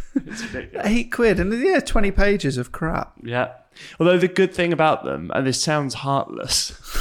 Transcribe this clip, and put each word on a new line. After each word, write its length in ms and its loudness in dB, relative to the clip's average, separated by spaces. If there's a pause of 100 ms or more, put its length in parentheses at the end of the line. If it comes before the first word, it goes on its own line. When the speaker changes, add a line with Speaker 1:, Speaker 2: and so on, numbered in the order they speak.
(260)
Speaker 1:
It's 160 -12 (100)
ridiculous. 360 -6
Speaker 2:
Eight 240 0
quid 260 4
and, 140 0 (100)
yeah, 160 4
twenty 320 2
pages 480 2
of 140 -6
crap. 400 -6 (100)
Speaker 1:
Yeah. 280 -2 (500)
Although 180 6
the 80 2
good 260 2
thing 200 0
about 320 2
them, 280 -6
and 140 0
this 160 0
sounds 320 -2
heartless, 800 -4 (280)